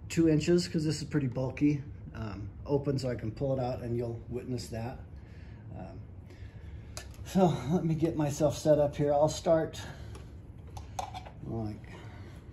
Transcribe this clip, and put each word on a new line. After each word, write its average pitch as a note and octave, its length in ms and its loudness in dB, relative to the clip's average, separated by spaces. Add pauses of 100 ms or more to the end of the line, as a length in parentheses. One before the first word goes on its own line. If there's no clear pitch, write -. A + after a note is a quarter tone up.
(100)
two E3 180 6
inches, F3 400 6
'cause D#3+ 160 0
this D#3 160 0
is D3 80 -6
pretty C#3 200 2
bulky, C3 540 2 (320)
um, G#2 360 -6 (160)
open C#3 320 2
so B2+ 100 0
I A#2+ 60 0
can A2 160 -4
pull C3+ 240 0
it C3 40 2
out, B2 220 -2
and A#2+ 160 -2
you'll A#2 320 -2
witness B2 400 -4
that. A2+ 300 -6 (800)
Um, F#2 220 -10 (1200)
so F#3 220 6 (240)
let F3 140 4
me D#3+ 100 2
get D#3 220 2
myself D3 420 2
set D3+ 200 6
up C#3+ 180 4
here. D3 160 4
I'll D3 160 6
start, D#3+ 520 2 (1600)
like, A2+ 500 -6 (580)